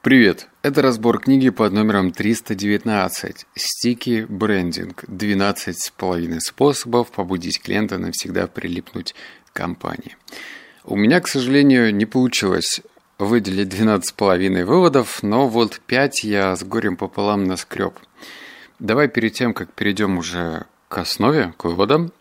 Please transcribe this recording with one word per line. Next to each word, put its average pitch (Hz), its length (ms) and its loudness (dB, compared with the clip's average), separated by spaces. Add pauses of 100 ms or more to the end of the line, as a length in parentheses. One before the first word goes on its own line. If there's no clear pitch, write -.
Привет! 120 460 6 (140)
Это 139 200 2
разбор 117 380 2
книги 135 300 4
под 107 220 0
номером 101 380 2
триста 107 460 -2
девятнадцать. 101 960 -2
Стики 120 720 -2
брендинг. 90 800 -2
Двенадцать 98 760 -2
с - 100 -8
половиной 87 500 -4
способов 120 720 0
побудить 90 500 -6
клиента 101 360 -2
навсегда 90 500 -2
прилипнуть - 680 -10 (320)
к - 100 -20
компании. - 600 -8 (680)
У - 140 -6
меня, 120 240 4
к - 80 -8
сожалению, 127 680 4
не 104 100 0
получилось 107 760 0 (360)
выделить 98 520 0
двенадцать 101 400 0
с - 40 -8
половиной 92 520 0
выводов, 139 580 2
но 117 240 2
вот 113 400 0
пять 135 380 0
я 98 320 0
с 92 80 -10
горем 101 320 -2
пополам 101 480 -2
наскреб. 92 520 -4 (840)
Давай 127 260 2
перед 110 280 -2
тем, 120 200 -2
как - 180 -10
перейдем 98 460 0
уже 85 460 -6 (240)
к - 100 -8
основе, 104 580 0
к - 80 -14
выводам 104 560 2